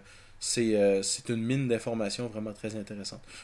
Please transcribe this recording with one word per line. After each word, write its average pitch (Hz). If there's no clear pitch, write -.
c'est, 113
euh, 101
c'est -
une 113
mine 131
d'informations 113
vraiment 107
très 107
intéressante. 101